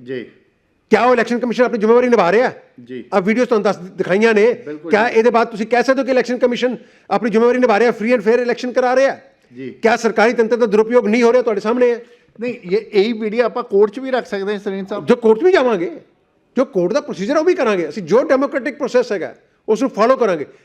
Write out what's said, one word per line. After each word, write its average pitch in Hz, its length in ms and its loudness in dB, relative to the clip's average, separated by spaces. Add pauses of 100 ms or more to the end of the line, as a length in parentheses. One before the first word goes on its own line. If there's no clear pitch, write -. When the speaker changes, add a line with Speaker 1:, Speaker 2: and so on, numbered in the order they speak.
Speaker 1:
ਜੀ। 123 200 -10 (680)
Speaker 2:
ਕਿਆ 214 140 4
ਉਹ 254 100 4
ਇਲੈਕਸ਼ਨ 233 260 0
ਕਮਿਸ਼ਨ 233 240 -2
ਆਪਣੀ 226 160 -2
ਜ਼ਿੰਮੇਵਾਰੀ 233 300 2
ਨਿਭਾ 196 220 2
ਰਿਹਾ? 220 220 2 (300)
Speaker 1:
ਜੀ। 123 200 -14 (100)
Speaker 2:
ਆਹ 196 80 2
ਵੀਡੀਓਜ਼ 220 280 0
ਤੁਹਾਨੂੰ 214 140 0
ਦੱਸ 196 140 0
ਦਿਖਾਈਆਂ 190 560 -2
ਨੇ। 214 200 4
Speaker 1:
ਬਿਲਕੁਲ 151 380 -10
Speaker 2:
ਕਿਆ 214 180 2
Speaker 1:
ਜੀ। 220 100 2
Speaker 2:
ਇਹਦੇ 226 100 4
ਬਾਅਦ 233 180 0
ਤੁਸੀਂ 220 200 -8
ਕਹਿ 240 160 0
ਸਕਦੇ 269 180 0
ਹੋ 240 40 -2
ਕਿ 262 60 -2
ਇਲੈਕਸ਼ਨ 247 260 0
ਕਮਿਸ਼ਨ 240 400 -2 (340)
ਆਪਣੀ 202 180 0
ਜ਼ਿੰਮੇਵਾਰੀ 240 280 2
ਨਿਭਾ 226 220 2
ਰਿਹਾ, 233 120 2
ਫ੍ਰੀ 226 220 -2
and 226 100 0
ਫੇਅਰ 226 160 2
ਇਲੈਕਸ਼ਨ 240 320 -4
ਕਰਾ 254 240 0
ਰਿਹਾ? 262 220 2 (380)
Speaker 1:
ਜੀ। 127 160 -12
Speaker 2:
ਕਿਆ 226 260 0
ਸਰਕਾਰੀ 220 360 0
ਤੰਤਰ 226 240 0
ਦਾ 233 80 2
ਦੁਰਉਪਯੋਗ 214 420 2
ਨਹੀਂ 233 160 2
ਹੋ 233 100 4
ਰਿਹਾ? 247 80 4
ਤੁਹਾਡੇ 208 200 -2
ਸਾਹਮਣੇ 240 300 0
ਹੈ। 233 100 -4 (380)
Speaker 1:
ਨਹੀਂ, 240 140 -8
ਇਹ, 180 240 -4 (160)
ਇਹੀ 214 200 2
ਵੀਡੀਓ 220 320 -2
ਆਪਾਂ 226 180 -4
ਕੋਰਟ 208 280 2
'ਚ 262 80 -12
ਵੀ 262 120 -6
ਰੱਖ 247 140 -2
ਸਕਦੇ 196 280 -6
ਹਾਂ, 202 60 -6
ਸਰੀਨ 196 260 -8
ਸਾਹਿਬ। 202 200 -10
Speaker 2:
ਜੋ 226 100 4
ਕੋਰਟ 220 280 2
ਵੀ 359 80 4
ਜਾਵਾਂਗੇ, 233 400 0 (680)
ਜੋ 262 80 2
ਕੋਰਟ 180 280 -2
ਦਾ 285 80 0
ਪ੍ਰੋਸੀਜਰ 214 360 -4
ਉਹ 311 60 0
ਵੀ 349 120 2
ਕਰਾਂਗੇ। 196 340 0
ਅਸੀਂ 190 140 -10
ਜੋ 196 200 2
ਡੈਮੋਕ੍ਰੈਟਿਕ 269 540 -2
ਪ੍ਰੋਸੈਸ 240 340 -2
ਹੈਗਾ, 160 240 -8 (340)
ਉਸ 214 120 0
ਨੂੰ 262 80 0
ਫਾਲੋ 233 260 2
ਕਰਾਂਗੇ। 185 300 0 (200)